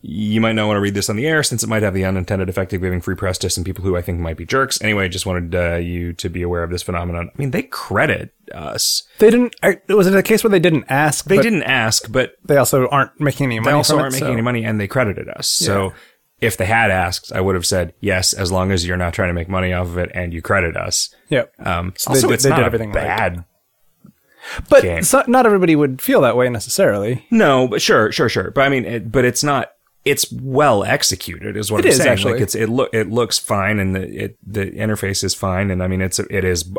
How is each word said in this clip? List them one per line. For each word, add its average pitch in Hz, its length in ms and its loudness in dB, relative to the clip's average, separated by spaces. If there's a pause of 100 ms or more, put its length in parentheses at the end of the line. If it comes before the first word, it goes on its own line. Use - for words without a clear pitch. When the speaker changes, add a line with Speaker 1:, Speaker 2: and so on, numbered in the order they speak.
Speaker 1:
you 104 400 -2
might 113 120 2
not 107 140 0
wanna 104 140 2
read 101 140 0
this 101 140 -2
on 107 60 -2
the 123 120 -2
air 156 160 0
since 117 200 -4
it 110 60 -6
might 110 140 0
have 98 100 0
the 95 120 0
unintended 95 440 -2
effect 95 240 -4
of 92 80 -4
giving 90 200 -2
free 95 140 -4
press 92 220 -4
to 92 140 -4
some 92 120 -4
people 90 200 -8
who 95 120 0
I 90 60 -2
think 87 180 -4
might 82 160 -6
be 85 100 -12
jerks. 131 360 -2
Anyway, 104 280 0
just 92 180 -6
wanted, 87 280 -4
uh, 87 200 0
you 87 380 -4
to - 160 -8
be 87 120 -6
aware 87 220 -2
of 85 80 -6
this 90 120 -6
phenomenon. 87 500 -6
I - 40 -20
mean, 139 140 -4
they 185 120 -2
credit - 720 -2 (200)
us. - 500 -4 (160)
Speaker 2:
They 214 100 10
didn't, 240 340 2
I, 180 160 2 (100)
was 196 180 6
it 190 80 4
a 190 80 4
case 214 200 2
where 220 80 4
they 196 80 6
didn't 160 300 2
ask, 143 360 0
Speaker 1:
They 196 120 4
Speaker 2:
but - 60 4
Speaker 1:
didn't 214 200 0
ask, 113 480 0
but 127 220 0 (100)
Speaker 2:
they 143 140 2
also 127 320 4
aren't 135 300 0
making 143 260 0
any 120 140 -2
Speaker 1:
they 110 40 -4
Speaker 2:
money 139 140 2
Speaker 1:
also - 160 2
Speaker 2:
from 151 100 2
Speaker 1:
aren't 131 120 -2
Speaker 2:
it, - 20 -4
Speaker 1:
making 147 100 -2
Speaker 2:
so - 60 0
Speaker 1:
any 113 80 0
money, 117 240 0
and 110 160 0
they 101 60 -2
credited 113 420 -2
us. - 180 -8
So 98 380 0
Speaker 2:
Yeah. - 600 -8
Speaker 1:
if 110 100 -2
they - 80 -2
had 113 260 2
asked, 90 400 -2
I - 80 -4
would 95 160 0
have 87 100 -4
said, 87 360 -2
"Yes, 92 320 0
as 90 180 -4
long 92 220 0
as 87 120 0
you're 90 120 -2
not 87 160 -2
trying 95 160 -2
to 87 40 -2
make 85 140 -4
money 92 240 -2
off 90 160 -2
of 87 100 -6
it 87 160 -4
and 90 200 -6
you 82 80 -8
credit 87 340 0
us." - 400 -4 (140)
Speaker 2:
Yep. 135 240 -2 (120)
Speaker 1:
Um, 90 300 -4
Speaker 2:
So - 140 -6
they 131 80 2
Speaker 1:
also, 127 100 4
Speaker 2:
did, - 60 2
Speaker 1:
it's - 100 0
Speaker 2:
they 139 60 4
Speaker 1:
not 156 80 4
Speaker 2:
did 120 60 4
Speaker 1:
a - 20 2
Speaker 2:
everything 110 260 -2
right. 76 140 -2
Speaker 1:
bad 87 400 -2 (1200)
Speaker 2:
But 285 160 8
Speaker 1:
game. 90 200 0
Speaker 2:
so, 262 240 2
not 247 180 4
everybody 185 320 4
would 139 240 0
feel 262 180 4
that 120 160 4
way 123 140 2
necessarily. 120 840 0
Speaker 1:
No, 139 380 4
but 107 120 0
sure, 123 300 4
sure, 143 160 0
sure. 113 240 -2
But 135 140 2
I 139 40 2
mean, 131 140 0
it, 110 260 -6
but 123 140 2
it's 123 220 2
not, 143 240 -2 (360)
it's 143 280 0
well 127 500 2
executed - 720 -4
is 104 160 -4
what 107 80 0
Speaker 2:
It - 60 2
Speaker 1:
I'm - 60 6
Speaker 2:
is, 139 80 6
Speaker 1:
saying. - 100 4
Speaker 2:
actually. 113 240 0
Speaker 1:
Like, 123 80 0
it's, 101 140 -2
it 110 120 0
loo-, 123 240 0
it 110 180 0
looks 113 300 0
fine, 104 400 0
and 95 160 0
the, 95 60 -2 (240)
it, 101 200 -10
the 101 260 -6
interface 104 520 -4
is 95 100 -2
fine, 95 380 -2
and 92 100 -2
I 90 60 -2
mean, 92 140 -2
it's 95 180 -4
a, 107 60 -4 (100)
it 95 80 0
is 87 360 -2